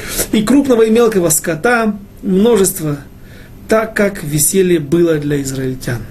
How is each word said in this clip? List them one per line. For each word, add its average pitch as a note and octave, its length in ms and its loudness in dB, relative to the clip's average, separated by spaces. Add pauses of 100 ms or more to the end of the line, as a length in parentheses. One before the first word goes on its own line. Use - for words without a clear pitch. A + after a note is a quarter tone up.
(320)
И A3 100 2
крупного C4 420 4
и A3 60 2
мелкого A3 400 2
скота A3 680 -2 (240)
множество, F#3+ 760 0 (680)
так A3 260 0
как G3+ 300 -2
веселье E3+ 560 0
было D#3+ 360 2
для D3 260 -2
израильтян, C3 580 -6 (120)